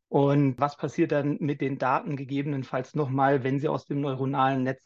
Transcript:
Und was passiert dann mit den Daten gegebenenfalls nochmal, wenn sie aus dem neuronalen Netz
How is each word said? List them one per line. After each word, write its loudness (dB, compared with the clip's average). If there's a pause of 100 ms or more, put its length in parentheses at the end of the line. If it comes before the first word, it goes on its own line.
Und 4
was 0
passiert -2
dann 0
mit -2
den -2
Daten 0
gegebenenfalls -4
nochmal, 2
wenn 0
sie -2
aus -4
dem -4
neuronalen 0
Netz -4